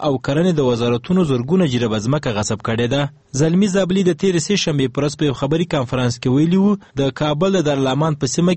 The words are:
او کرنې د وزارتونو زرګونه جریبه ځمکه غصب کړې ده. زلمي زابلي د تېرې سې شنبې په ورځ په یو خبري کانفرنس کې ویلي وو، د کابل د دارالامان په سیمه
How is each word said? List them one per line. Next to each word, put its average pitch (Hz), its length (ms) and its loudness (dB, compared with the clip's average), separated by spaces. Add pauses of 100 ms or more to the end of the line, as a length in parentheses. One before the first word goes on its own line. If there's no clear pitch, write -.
او 143 100 0
کرنې 160 400 0
د 135 120 2
وزارتونو 120 600 0
زرګونه 139 440 0
جریبه 110 320 0
ځمکه 139 320 -2
غصب 104 300 -2
کړې 117 260 0
ده. 143 80 0 (400)
زلمي 175 340 2
زابلي 190 280 0
د 175 180 2
تېرې 180 240 2
سې 208 180 0
شنبې 139 300 0
په 139 80 -2
ورځ 143 180 -2
په 156 100 0
یو 123 120 -4
خبري 160 240 0 (100)
کانفرنس 123 440 -2
کې 131 140 -2
ویلي 165 300 2
وو، 202 120 4 (260)
د 135 200 0
کابل 156 360 0
د 156 120 0
دارالامان 143 520 0
په 135 120 -4
سیمه 180 240 2